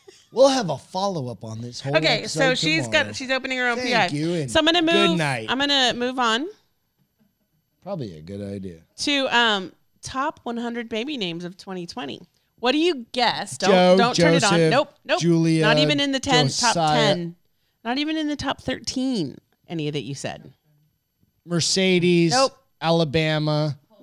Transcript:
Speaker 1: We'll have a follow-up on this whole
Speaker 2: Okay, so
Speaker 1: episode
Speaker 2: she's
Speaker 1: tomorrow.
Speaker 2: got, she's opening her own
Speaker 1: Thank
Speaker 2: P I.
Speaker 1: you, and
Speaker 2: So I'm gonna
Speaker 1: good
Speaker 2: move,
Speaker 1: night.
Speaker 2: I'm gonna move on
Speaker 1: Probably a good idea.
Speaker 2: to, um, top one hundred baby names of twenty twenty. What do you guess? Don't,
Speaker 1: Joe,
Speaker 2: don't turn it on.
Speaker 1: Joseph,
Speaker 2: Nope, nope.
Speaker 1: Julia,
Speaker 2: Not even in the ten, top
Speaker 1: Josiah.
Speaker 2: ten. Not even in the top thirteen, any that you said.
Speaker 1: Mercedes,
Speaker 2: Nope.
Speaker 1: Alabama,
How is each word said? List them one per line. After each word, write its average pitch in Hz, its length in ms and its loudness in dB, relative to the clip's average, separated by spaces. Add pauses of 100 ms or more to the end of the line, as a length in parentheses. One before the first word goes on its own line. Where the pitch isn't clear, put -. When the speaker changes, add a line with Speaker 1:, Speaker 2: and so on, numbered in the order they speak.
(320)
Speaker 1:
We'll 269 160 6
have 247 220 2
a 135 80 -4
follow-up 165 680 -6
on 110 160 -10
this 120 200 -12
whole 139 160 -2
Speaker 2:
Okay, 160 300 0
so - 240 -2
Speaker 1:
episode 254 80 0
Speaker 2:
she's 311 280 0
Speaker 1:
tomorrow. 277 200 0
Speaker 2:
got, 208 100 -12
she's 262 140 -10
opening 262 280 -4
her 247 100 0
own 233 80 0
Speaker 1:
Thank 247 120 -6
Speaker 2:
P 247 60 0
I. 208 120 2 (120)
Speaker 1:
you, 165 160 -2
and 143 160 -4
Speaker 2:
So 311 100 2
I'm 311 40 0
gonna 330 180 2
Speaker 1:
good 339 280 4
Speaker 2:
move, - 80 0
Speaker 1:
night. 120 300 -2
Speaker 2:
I'm 247 100 -2
gonna 277 360 0
move 254 240 -4
on 240 280 0 (1400)
Speaker 1:
Probably 143 340 -8
a 76 60 -18
good 98 180 -12
idea. 98 400 -10 (180)
Speaker 2:
to, 277 280 -2 (100)
um, 214 360 0 (300)
top 277 420 -8
one 233 120 -8
hundred 233 320 -8
baby 240 300 -6
names 175 260 -6
of 175 120 -12
twenty 185 300 -12
twenty. - 340 -12 (400)
What 247 120 2
do 302 60 2
you 311 340 0
guess? 196 460 -2
Don't, 190 120 2
Speaker 1:
Joe, 180 260 6
Speaker 2:
don't - 180 2
turn 170 200 4
it 170 100 2
on. - 80 4
Speaker 1:
Joseph, 165 180 4
Speaker 2:
Nope, 269 220 2 (120)
nope. 311 160 0
Speaker 1:
Julia, 165 420 2
Speaker 2:
Not 151 160 4
even 294 200 2
in 285 140 0
the 262 80 -2
ten, 247 280 2
top 226 260 0
Speaker 1:
Josiah. 170 400 2
Speaker 2:
ten. 170 200 -6 (500)
Not 233 140 -4
even 311 200 -2
in 302 100 -2
the 294 80 -4
top - 240 -6
thirteen, 254 760 -4 (300)
any 156 240 -6
that 143 120 -6
you 131 120 -8
said. - 380 -12 (920)
Speaker 1:
Mercedes, 175 880 2
Speaker 2:
Nope. 262 200 2 (280)
Speaker 1:
Alabama, 156 1000 0 (240)